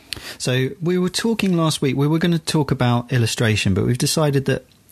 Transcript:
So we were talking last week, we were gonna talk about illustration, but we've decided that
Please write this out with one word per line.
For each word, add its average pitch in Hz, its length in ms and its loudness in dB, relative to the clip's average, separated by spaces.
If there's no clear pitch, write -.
So 131 300 -2
we 180 160 0
were 180 120 0
talking 208 460 0
last 160 280 0
week, 131 120 0
we 143 120 0
were 160 100 2
gonna 170 220 0
talk - 320 -2
about 123 420 0
illustration, 110 600 2
but 107 100 2
we've 120 140 2
decided 143 460 0
that - 200 -2